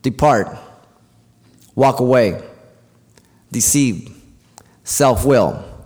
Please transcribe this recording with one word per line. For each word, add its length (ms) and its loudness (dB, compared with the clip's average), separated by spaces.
Depart. 560 0
Walk 260 2
away. 400 2
Deceived. 580 -2
Self-will. 800 0